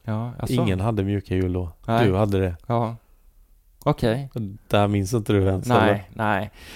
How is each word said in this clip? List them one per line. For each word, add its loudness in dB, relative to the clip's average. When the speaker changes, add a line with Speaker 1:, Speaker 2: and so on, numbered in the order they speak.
Speaker 1:
Ja, -6
alltså. -4
Speaker 2:
Ingen 0
hade 0
mjuka -2
hjul 0
då. -4
Speaker 1:
Nej. 2
Speaker 2:
Du 2
hade 0
det. -2
Speaker 1:
Ja. -2
Okej. 0
Speaker 2:
Det 2
här 4
minns 0
inte 0
du 4
ens, 0
Speaker 1:
Nej, 4
Speaker 2:
eller? 0
Speaker 1:
nej. -2